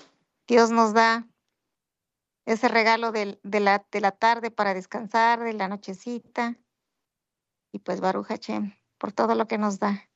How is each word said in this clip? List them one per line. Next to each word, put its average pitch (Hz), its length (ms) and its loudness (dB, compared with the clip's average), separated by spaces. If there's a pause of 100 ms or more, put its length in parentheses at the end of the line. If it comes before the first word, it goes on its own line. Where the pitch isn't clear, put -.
(480)
Dios 233 220 6
nos 226 240 4
da 226 340 2 (1160)
ese 226 220 0
regalo 226 440 2
del, 208 300 -6
de 202 180 -2
la, 202 320 2
de 202 80 -2
la 196 120 2
tarde 233 380 0
para 202 220 -2
descansar, 226 680 0
de 233 120 -6
la 208 160 -6
nochecita. 233 880 -8 (1160)
Y, 202 60 -12
pues, 185 220 -6
Baruch 190 260 -2
Hashem, 214 480 -8 (240)
por 208 140 -6
todo 226 240 0
lo 226 100 0
que 220 100 -4
nos 208 220 -2
da. 202 380 -4